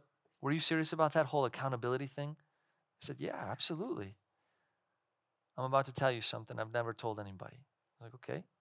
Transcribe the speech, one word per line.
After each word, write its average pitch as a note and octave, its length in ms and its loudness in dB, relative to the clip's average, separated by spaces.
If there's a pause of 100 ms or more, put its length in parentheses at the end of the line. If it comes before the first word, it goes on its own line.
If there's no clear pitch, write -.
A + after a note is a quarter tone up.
(420)
were C#3 100 2
you D#3+ 80 4
serious D#3+ 320 4
about D#3+ 220 4
that D#3 120 6
whole C#3 200 2
accountability B2+ 600 0
thing?" C#3+ 320 -8
I - 680 -12
said, C3 140 -4
"Yeah, - 160 -2
absolutely." C3 800 -4 (1400)
"I'm B2+ 80 -4
about C3+ 220 4
to C3 80 -10
tell C3 180 4
you A#2 80 -2
something A2+ 400 -4
I've A2 140 -6
never A#2 180 0
told A2 260 -4
anybody." G#2 460 -12 (360)
I A2+ 40 -18
was A2+ 80 -16
like, - 40 -20
"Okay, C#3+ 280 -8 (160)